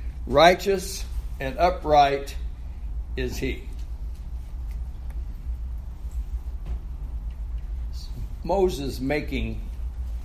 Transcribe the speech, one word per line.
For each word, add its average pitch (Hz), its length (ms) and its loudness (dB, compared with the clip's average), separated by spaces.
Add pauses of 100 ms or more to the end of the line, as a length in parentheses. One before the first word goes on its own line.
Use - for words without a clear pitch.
(260)
righteous 185 800 6 (340)
and 135 180 -4
upright 151 760 6 (840)
is 127 200 -2
he." 131 260 -2 (4000)
Moses 165 560 2
making 123 640 0 (640)